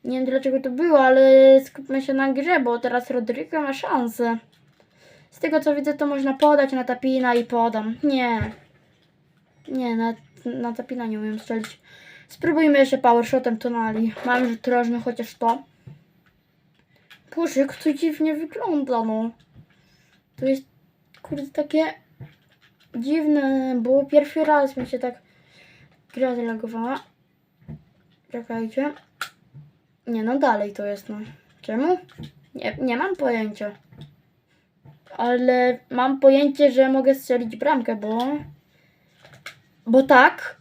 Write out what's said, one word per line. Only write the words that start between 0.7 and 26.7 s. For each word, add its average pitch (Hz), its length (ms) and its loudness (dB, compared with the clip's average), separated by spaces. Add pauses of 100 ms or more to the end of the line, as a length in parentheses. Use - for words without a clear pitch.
było, 302 300 4
ale 269 640 8
skupmy 269 380 -6
się 269 120 -4
na 269 180 0
grze, 294 280 0
bo 240 180 0
teraz 247 320 -2
Rodrigo 247 500 -4
ma 277 120 -4
szansę. 240 640 -2 (920)
Z - 80 -20
tego, 311 220 0
co 302 140 0
widzę, 285 200 -2
to 294 120 -2
można 277 280 -2
podać 277 380 4
na 254 120 -4
Tapina 254 500 -2
i 240 100 0
podam. 226 580 -2
Nie. 240 500 -2 (1160)
Nie, 254 280 -4
na, 226 180 -2 (300)
na 240 280 -6
Tapina 247 340 -10
nie 220 120 -6
umiem 214 200 -6
strzelić. 220 420 -8 (480)
Spróbujmy 311 500 2
jeszcze 269 200 2
powershotem 240 600 0
Tonali. 226 540 -4 (140)
Mam 247 220 0
rzut 233 180 -8
rożny, 240 340 0
chociaż 240 340 -8
to. 233 280 -2 (1700)
Boże, 320 240 -2
jak 277 160 -2
to 311 160 -2
dziwnie 311 420 -2
wygląda, 294 680 -4
no. 220 260 -4 (1040)
To 254 100 -6
jest, 269 180 -2 (580)
kurde, 285 240 -10
takie 302 380 -2 (1120)
dziwne, 269 840 0
bo 262 260 2
pierwszy 294 400 2
raz 285 320 2
mi 247 100 -6
się 254 120 -8
tak 240 240 -8 (920)
gra 254 200 -2
zalogowała. 226 680 -6 (1300)